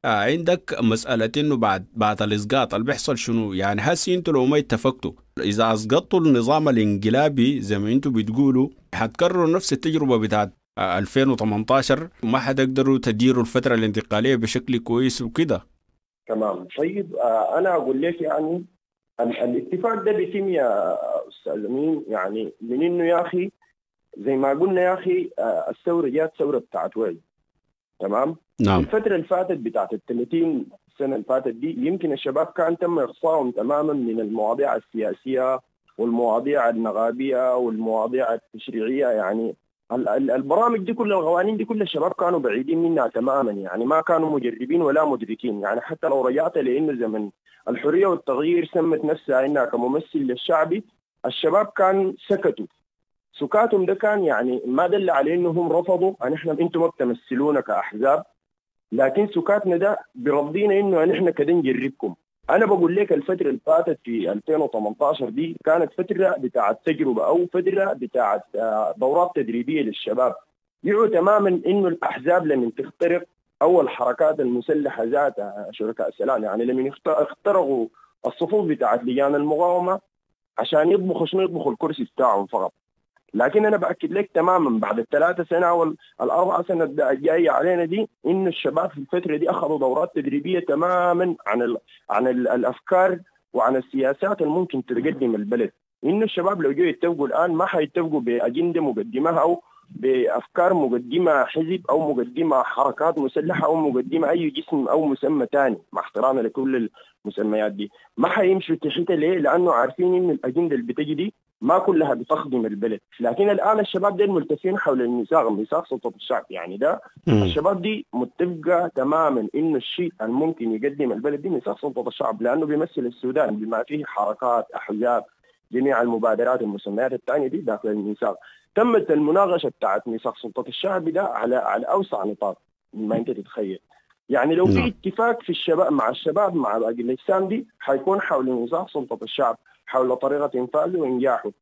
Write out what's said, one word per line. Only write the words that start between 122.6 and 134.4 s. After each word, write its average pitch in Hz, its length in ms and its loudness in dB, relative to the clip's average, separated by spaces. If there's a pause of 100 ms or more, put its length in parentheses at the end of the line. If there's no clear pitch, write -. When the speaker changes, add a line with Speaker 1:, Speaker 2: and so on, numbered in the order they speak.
Speaker 2:
بيمثل 151 320 -2
السودان 127 580 -2
بما 110 280 -4
فيه 147 220 -6
حركات، 110 640 -2
أحزاب، 113 520 -2 (480)
جميع 127 300 2
المبادرات 117 600 0
والمسميات 104 520 -4
الثانية 131 340 -2
دي 139 100 -4
داخل 113 320 -4
الميثاق. 104 480 -4 (380)
تمت 214 360 2
المناقشة 156 580 2
بتاعت 104 380 -2
ميثاق 113 300 -6
سلطة 117 300 -10
الشعب 180 420 -4
ده 180 140 -2
على، 120 320 -2
على 110 300 0
أوسع 190 380 -2
نطاق 101 340 -4 (360)
مما 107 240 -2
أنت 117 140 -4
تتخيل. 101 480 -8 (500)
يعني 143 260 2